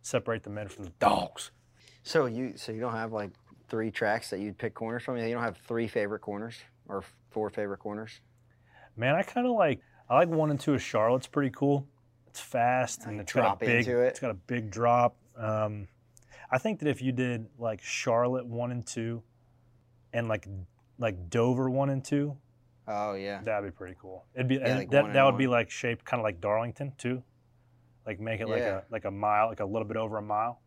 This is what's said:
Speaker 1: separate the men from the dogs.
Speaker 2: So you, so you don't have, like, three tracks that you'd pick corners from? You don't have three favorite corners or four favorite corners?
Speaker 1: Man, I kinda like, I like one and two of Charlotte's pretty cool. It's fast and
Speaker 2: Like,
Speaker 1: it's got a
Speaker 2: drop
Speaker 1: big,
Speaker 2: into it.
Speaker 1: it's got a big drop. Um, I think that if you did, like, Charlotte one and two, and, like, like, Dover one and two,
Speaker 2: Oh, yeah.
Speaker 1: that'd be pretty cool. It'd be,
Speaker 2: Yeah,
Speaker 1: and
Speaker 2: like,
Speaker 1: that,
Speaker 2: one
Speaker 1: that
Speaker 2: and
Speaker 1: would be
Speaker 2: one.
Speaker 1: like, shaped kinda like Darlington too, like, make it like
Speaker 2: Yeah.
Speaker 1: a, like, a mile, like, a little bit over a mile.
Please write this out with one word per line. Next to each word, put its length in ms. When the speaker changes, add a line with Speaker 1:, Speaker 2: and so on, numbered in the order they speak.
Speaker 1:
separate 420
the 60
men 200
from 160
the 140
dogs. 520
Speaker 2:
So 240
you, 280
so 160
you 80
don't 140
have, 180
like, 200
three 240
tracks 380
that 100
you'd 180
pick 160
corners 300
from? 140
You 160
don't 100
have 140
three 320
favorite 320
corners 360
or 160
four 200
favorite 300
corners? 420
Speaker 1:
Man, 200
I 80
kinda 280
like, 300
I 60
like 140
one 200
and 100
two 140
of 80
Charlotte's 460
pretty 240
cool. 360
It's 120
fast 680
and 120
Speaker 2:
Like, 80
Speaker 1:
it's 80
got 60
a 40
Speaker 2:
drop 160
Speaker 1:
big, 280
Speaker 2:
into 140
it. 60
Speaker 1:
it's 120
got 120
a 40
big 360
drop. 440
Um, 520
I 80
think 220
that 80
if 120
you 120
did, 360
like, 220
Charlotte 680
one 240
and 160
two, 340
and, 140
like, 200
like, 320
Dover 400
one 220
and 120
two, 320
Speaker 2:
Oh, 260
yeah. 300
Speaker 1:
that'd 280
be 60
pretty 240
cool. 320
It'd 140
be, 80
Speaker 2:
Yeah, 120
Speaker 1:
and 120
Speaker 2:
like, 100
Speaker 1:
that, 140
Speaker 2:
one 100
Speaker 1:
that 60
Speaker 2:
and 80
Speaker 1:
would 100
be 80
Speaker 2:
one. 140
Speaker 1:
like, 100
shaped 360
kinda 180
like 180
Darlington 560
too, 240
like, 120
make 220
it 80
like 120
Speaker 2:
Yeah. 180
Speaker 1:
a, 120
like, 140
a 60
mile, 380
like, 100
a 60
little 220
bit 80
over 220
a 60
mile. 440